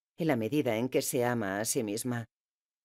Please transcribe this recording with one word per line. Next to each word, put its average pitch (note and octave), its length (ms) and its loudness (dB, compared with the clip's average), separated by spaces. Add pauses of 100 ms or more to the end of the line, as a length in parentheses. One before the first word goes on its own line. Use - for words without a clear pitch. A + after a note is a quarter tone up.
(160)
en E3 120 -2
la D3 80 4
medida A#2 420 0
en B2 120 0
que C#3 120 2
se B2 240 0
ama G#2+ 340 0
a A2 60 -2
sí C3+ 160 -2
misma. A2+ 440 -4 (600)